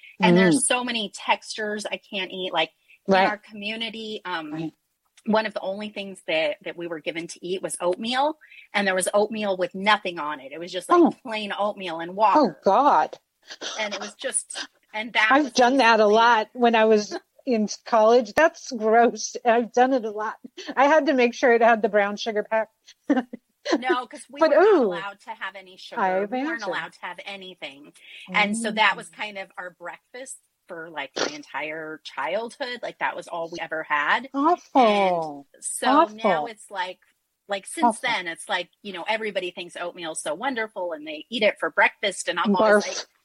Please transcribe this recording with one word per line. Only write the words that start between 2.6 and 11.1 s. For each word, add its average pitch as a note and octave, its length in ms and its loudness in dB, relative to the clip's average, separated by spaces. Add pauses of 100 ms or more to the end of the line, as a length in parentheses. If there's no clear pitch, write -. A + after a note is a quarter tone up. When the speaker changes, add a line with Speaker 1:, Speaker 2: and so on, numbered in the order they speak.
Speaker 1:
in G3 80 2
Speaker 2:
Right. F#3+ 120 4
Speaker 1:
our G#3 100 -2
community, G#3+ 840 -10
um, D#3+ 300 -8
Speaker 2:
Right. D#3+ 200 -8 (520)
Speaker 1:
one G#3+ 200 0
of G#3 80 -8
the G3+ 80 -6
only G#3 280 -8
things G3 380 -14
that, D#3+ 360 -2
that D#3+ 140 -12
we E3+ 100 -10
were D#3+ 120 -8
given E3 280 -8
to - 180 -16
eat F3+ 160 -6
was E3 200 -8
oatmeal, A#3+ 580 -2 (340)
and G3+ 140 0
there F#3 80 0
was F3+ 180 -2
oatmeal G#3 440 0
with F3+ 180 -4
nothing F#3+ 440 0
on D3+ 200 -6
it. C3+ 140 -18
It D#3+ 60 -14
was F3 120 -12
just, F3+ 160 -8
like, F4 140 6
Speaker 2:
Oh. C#4 100 6 (100)